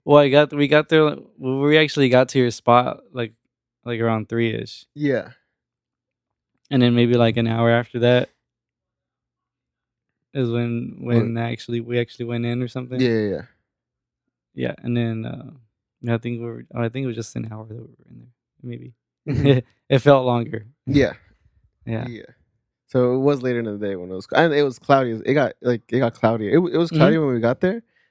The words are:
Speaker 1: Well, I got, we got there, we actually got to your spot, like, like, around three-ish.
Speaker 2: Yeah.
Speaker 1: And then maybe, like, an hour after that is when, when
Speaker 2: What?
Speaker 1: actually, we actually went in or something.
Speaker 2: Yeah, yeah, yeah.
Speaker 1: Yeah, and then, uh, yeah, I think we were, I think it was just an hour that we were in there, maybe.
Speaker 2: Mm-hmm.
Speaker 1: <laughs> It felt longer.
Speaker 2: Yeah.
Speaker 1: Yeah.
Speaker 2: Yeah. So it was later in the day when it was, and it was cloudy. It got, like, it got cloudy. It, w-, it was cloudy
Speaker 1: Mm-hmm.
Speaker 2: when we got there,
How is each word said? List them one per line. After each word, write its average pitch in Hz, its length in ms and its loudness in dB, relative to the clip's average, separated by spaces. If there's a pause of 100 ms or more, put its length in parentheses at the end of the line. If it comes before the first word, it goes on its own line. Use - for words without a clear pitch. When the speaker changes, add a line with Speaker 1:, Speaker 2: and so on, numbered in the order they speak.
Speaker 1:
Well, 147 140 6
I 143 100 6
got, 143 240 4
we 143 160 0
got 151 200 2
there, 156 280 2 (220)
we 139 400 0
actually 143 300 2
got 127 220 4
to 139 80 0
your 123 120 2
spot, 123 500 2 (120)
like, 117 220 -10 (500)
like, 120 160 -8
around 113 280 0
three-ish. 113 640 -4
Speaker 2:
Yeah. 135 360 -2 (1400)
Speaker 1:
And 131 120 2
then 120 120 4
maybe, 120 200 2
like, 117 240 2
an 117 80 -2
hour 117 240 0
after 117 300 -2
that 123 280 2 (2000)
is 127 160 -2
when, 117 500 -4
when 117 340 0
Speaker 2:
What? 117 80 -4
Speaker 1:
actually, 117 380 -6
we 120 180 -4
actually 120 280 -6
went 117 180 -4
in 120 180 -4
or 123 60 -6
something. 127 320 -8
Speaker 2:
Yeah, 127 80 2
yeah, 110 220 0
yeah. 76 120 -6 (1120)
Speaker 1:
Yeah, 127 240 -6
and 120 180 -6
then, 113 280 -4
uh, - 260 -12 (520)
yeah, 120 120 -2
I 113 40 -2
think 117 220 -8
we 117 60 -10
were, 117 280 -14
I 117 160 -4
think 135 140 -8
it - 20 -6
was 117 100 -8
just 113 200 -12
an 113 140 -8
hour 110 160 -14
that 110 80 -18
we 120 60 -16
were - 300 -20
in 120 80 -20
there, 120 100 -20 (340)
maybe. 123 300 -14 (360)
Speaker 2:
Mm-hmm. 139 300 2 (160)
Speaker 1:
<laughs> - 140 -20
It 135 120 4
felt 135 260 4
longer. 117 400 -4 (200)
Speaker 2:
Yeah. 139 280 2 (720)
Speaker 1:
Yeah. 113 220 -8
Speaker 2:
Yeah. 113 140 -16 (680)
So 123 260 0
it 131 60 -2
was 139 220 2
later 123 180 -2
in 117 40 -6
the 104 140 -8
day 101 180 -6
when 90 140 -12
it 92 40 -10
was, 92 200 -12
and 160 180 4
it 147 100 2
was 135 160 -2
cloudy. 127 460 2
It 127 80 0
got, 139 300 0
like, 120 260 0
it 117 120 0
got 117 140 0
cloudy. 110 340 0
It, 110 80 4
w-, 170 180 2
it 160 40 0
was 165 120 0
cloudy 151 260 4
Speaker 1:
Mm-hmm. 160 80 0
Speaker 2:
when 131 100 0
we 117 60 -2
got 117 200 0
there, 214 220 -2 (280)